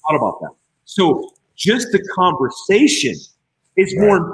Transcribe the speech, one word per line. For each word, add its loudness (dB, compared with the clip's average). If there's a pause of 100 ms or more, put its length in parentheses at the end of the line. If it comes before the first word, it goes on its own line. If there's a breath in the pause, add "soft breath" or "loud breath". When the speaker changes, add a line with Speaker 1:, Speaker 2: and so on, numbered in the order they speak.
Speaker 1:
thought 0
about -4
that." -12 (340)
So 0 (260)
just -2
the 2 (160)
conversation 0 (640)
is 2
more 4
Speaker 2:
Right. -2